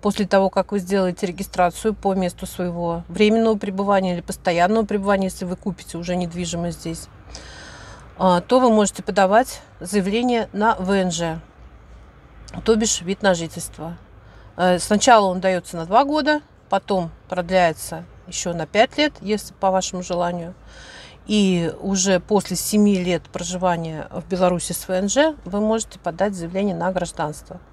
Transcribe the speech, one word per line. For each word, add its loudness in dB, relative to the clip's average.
После 0
того, 4
как -2
вы -2
сделаете -2
регистрацию -2
по -2
месту -4
своего -4
временного 2
пребывания 0
или -6
постоянного 0
пребывания, 0
если -6
вы -6
купите -10
уже -4
недвижимость -4
здесь, -10
а, 4
то 2
вы 6
можете 2
подавать 2
заявление 0
на 2
В -4
Н 2
Ж, -4
то 4
бишь 0
вид -6
на 4
жительство. -10
Э, 4
сначала 6
он -2
дается -2
на -6
два 4
года, 0
потом -2
продляется 0
еще -6
на -4
пять 2
лет, 2
если -6
по 0
вашему -2
желанию. -4
И 2
уже 0
после 0
семи 2
лет -2
проживания -4
в -10
Беларуси 0
с -10
В -4
Н 0
Ж 2
вы -4
можете -2
подать -2
заявление -4
на -2
гражданство. -6